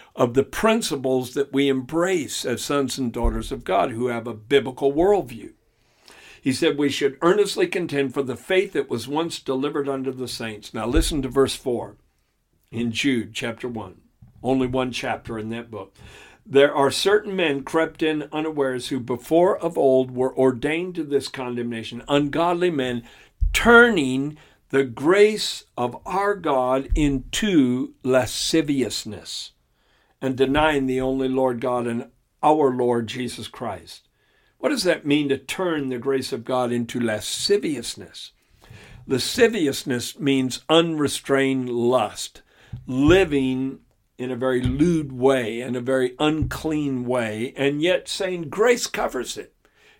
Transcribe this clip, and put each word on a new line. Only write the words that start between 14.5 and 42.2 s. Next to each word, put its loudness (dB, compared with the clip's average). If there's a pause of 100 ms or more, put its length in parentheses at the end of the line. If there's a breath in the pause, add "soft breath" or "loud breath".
one -2
chapter -6
in -8
that -10
book. -14 (500 loud breath)
"There 4
are 2
certain 0
men 0
crept -2
in -2
unawares -2
who -4
before 2
of -4
old 4
were -2
ordained 0
to -4
this -2
condemnation, -8
ungodly 0
men -4 (500 loud breath)
turning 6 (320 soft breath)
the 2
grace 2 (140)
of -2
our 0
God 0
into 2
lasciviousness -2 (680)
and -2
denying 2
the 0
only 0
Lord 0
God -2
and -4 (340)
our 4
Lord 0
Jesus -8
Christ." -12 (560)
What -2
does -2
that 2
mean, 2
to 2
turn -4
the -4
grace -2
of -6
God -2
into -2
lasciviousness? -4 (760 soft breath)
Lasciviousness 0
means 0
unrestrained 2
lust, 0 (460 loud breath)